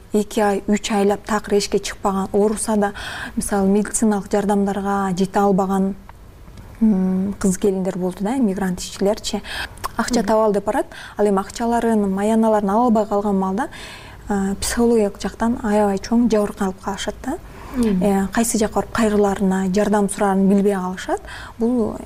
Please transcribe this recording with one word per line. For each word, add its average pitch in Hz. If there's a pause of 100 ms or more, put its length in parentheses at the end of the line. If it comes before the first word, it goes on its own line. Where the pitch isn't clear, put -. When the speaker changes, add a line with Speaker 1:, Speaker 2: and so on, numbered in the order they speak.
(140)
Speaker 1:
эки -
ай, 202
үч 208
айлап 202
такыр 208
эшикке 202
чыкпаган, 190
ооруса 214
да, 202 (420)
мисалы, 196
медициналык 202
жардамдарга 202
жете 190
албаган, 196 (840)
м, 190
кыз 185
келиндер 190
болду 185
да, 226
мигрант 190
ишчилерчи. - (560)
Акча 240
Speaker 2:
Мгм. 196
Speaker 1:
таба 220
ал 214
деп 202
барат. 226 (320)
Ал 208
эми 196
акчаларын, 233
маяналарын 214
ала 220
албай 220
калган 208
маалда, 190 (640)
а, 196
психологиялык 233
жактан 226
аябай 208
чоң 233
жабыркалып 208
калышат 202
да. 277 (380)
Speaker 2:
Мгм. 214
Speaker 1:
Э, 196
кайсы 226
жака 208
барып -
кайрыларына, 196
жардам 202
сураарын 196
билбей 202
калышат. 185 (360)
Бул 233 (100)